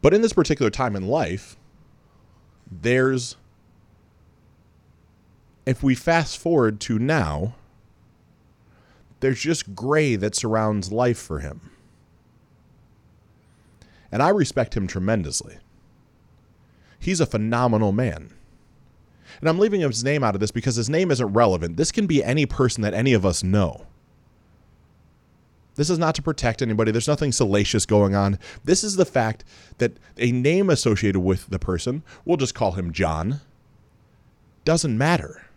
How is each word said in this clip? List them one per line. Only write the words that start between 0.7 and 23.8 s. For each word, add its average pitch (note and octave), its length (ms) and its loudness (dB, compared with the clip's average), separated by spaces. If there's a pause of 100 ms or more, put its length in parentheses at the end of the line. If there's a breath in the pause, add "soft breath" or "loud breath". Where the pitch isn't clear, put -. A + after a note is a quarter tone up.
in F#2 120 -6
life, G#2 500 -4 (1120)
there's, B2 680 0 (2250)
if C3 160 -2
we C3+ 140 2
fast E3 420 -2
forward A#2+ 440 2
to A2 180 -2
now, A2 560 -2 (1700 soft breath)
there's C3 180 0
just D#3 340 -4
gray C3+ 420 0
that G2+ 200 -2
surrounds G#2+ 560 -2
life A#2+ 260 0
for D2+ 220 -8
him. - 320 -12 (2500 soft breath)
And A2 100 -2
I D#3+ 80 4
respect C#3+ 480 0
him G2 80 -2
tremendously. F#2 720 -4 (1400 soft breath)
He's F3 200 -2
a D#3+ 60 2
phenomenal A2 680 0
man. F#2+ 400 -4 (1080 loud breath)
And - 100 0
I'm E3 80 0
leaving G3+ 240 2
his A#2 220 -2
name C#3 200 0
out G#2 120 0
of F#2+ 40 -4
this G#2 120 -2
because A#2+ 240 -2
his A#2 140 -2
name E3+ 200 0
isn't A#2+ 240 0
relevant. F2+ 440 2
This D#3+ 140 0
can G#3+ 140 -2
be D#3 180 2
any C#3 220 2
person A#2 380 0
that G#2 100 -2
any B2 200 2
of G2 120 4
us F2+ 180 0
know. F#2 440 0 (1900)